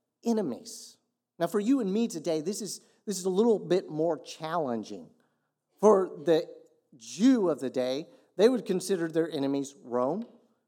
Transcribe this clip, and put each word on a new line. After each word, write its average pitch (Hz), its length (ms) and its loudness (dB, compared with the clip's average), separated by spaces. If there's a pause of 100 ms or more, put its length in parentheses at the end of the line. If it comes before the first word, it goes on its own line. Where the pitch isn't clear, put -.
(240)
enemies. 202 760 -6 (400)
Now, 170 100 -2
for 202 120 -2
you 247 200 2
and 190 140 -2
me 226 140 0
today, 165 340 -4
this 196 200 -6
is, 180 200 -12 (240)
this 190 140 -6
is 180 60 -4
a 190 40 0
little 208 300 4
bit 175 300 0
more 156 280 0
challenging. 120 920 -6 (680)
For 190 300 6 (140)
the 160 260 2 (480)
Jew 190 520 2
of 139 100 -2
the 131 100 -4
day, 131 400 -2 (280)
they 208 120 8
would 247 160 -2
consider 180 420 -2
their 160 220 0
enemies 139 540 -2
Rome, 127 420 -2 (420)